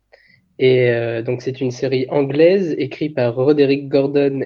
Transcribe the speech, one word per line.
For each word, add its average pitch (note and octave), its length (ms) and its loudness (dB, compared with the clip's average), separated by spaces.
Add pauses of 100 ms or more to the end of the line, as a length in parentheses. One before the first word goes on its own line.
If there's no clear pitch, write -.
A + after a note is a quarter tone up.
(580)
Et, B2+ 320 4
euh, A#2 320 -2
donc B2 200 -6
c'est C3 200 -8
une B2+ 100 -2
série C3 380 -4
anglaise D#3 680 2
écrite D3+ 380 -6
par A#2+ 180 0
Roderick C#3 540 2
Gordon C#3 580 0